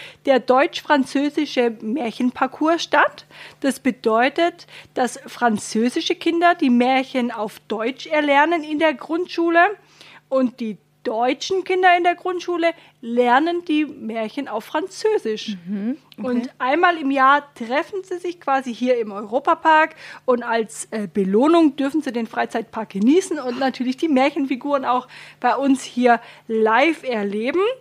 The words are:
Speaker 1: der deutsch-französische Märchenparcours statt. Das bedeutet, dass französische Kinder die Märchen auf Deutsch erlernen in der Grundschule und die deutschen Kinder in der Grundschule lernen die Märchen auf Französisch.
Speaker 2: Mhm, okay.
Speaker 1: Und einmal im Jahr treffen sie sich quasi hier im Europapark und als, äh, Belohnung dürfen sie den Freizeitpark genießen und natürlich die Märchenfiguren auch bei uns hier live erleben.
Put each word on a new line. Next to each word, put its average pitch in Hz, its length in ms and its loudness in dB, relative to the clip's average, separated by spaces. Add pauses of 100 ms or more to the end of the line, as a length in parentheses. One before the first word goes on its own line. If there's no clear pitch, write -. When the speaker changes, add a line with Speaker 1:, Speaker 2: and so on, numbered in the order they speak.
(260)
Speaker 1:
der 269 120 4
deutsch-französische 269 1400 0
Märchenparcours 262 1000 -2
statt. - 460 0 (360)
Das 269 180 -2
bedeutet, 269 880 0 (260)
dass 254 320 -2
französische 240 880 -2
Kinder 339 400 2
die 311 160 2
Märchen 247 640 2
auf 214 340 -8
Deutsch 226 400 -6
erlernen 302 560 2
in 302 160 -6
der 311 160 2
Grundschule 339 680 0 (680)
und 262 320 0
die 214 160 -6 (280)
deutschen 285 600 -2
Kinder 370 320 4
in 359 80 0
der 349 120 2
Grundschule 349 560 -4 (280)
lernen 247 640 2
die 302 220 0
Märchen 220 600 -8
auf 214 180 -6
Französisch. 311 920 -4 (100)
Speaker 2:
Mhm, 208 300 -6 (220)
okay. 269 100 -6
Speaker 1:
Und 247 300 -4
einmal 330 400 2
im 269 120 -4
Jahr 277 340 4 (100)
treffen 302 480 -6
sie 359 160 -10
sich 349 220 -10
quasi 262 340 -2
hier 247 240 0
im 214 140 -6
Europapark 311 840 0 (320)
und 247 160 0
als, 226 480 -4
äh, 214 160 -6
Belohnung 254 680 2
dürfen 277 260 -2
sie 269 100 -6
den 233 140 -4
Freizeitpark 226 640 -6
genießen 302 480 2
und 247 200 -6
natürlich 254 380 -2
die 330 120 -2
Märchenfiguren 277 760 0
auch 247 240 -2 (320)
bei 233 160 2
uns 269 260 2
hier 240 380 2 (260)
live 226 580 2
erleben. 233 580 -2 (180)